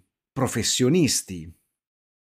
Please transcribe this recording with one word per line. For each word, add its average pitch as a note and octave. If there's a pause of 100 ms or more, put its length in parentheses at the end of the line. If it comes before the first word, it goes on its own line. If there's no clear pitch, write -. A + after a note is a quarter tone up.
(320)
professionisti. B2 (720)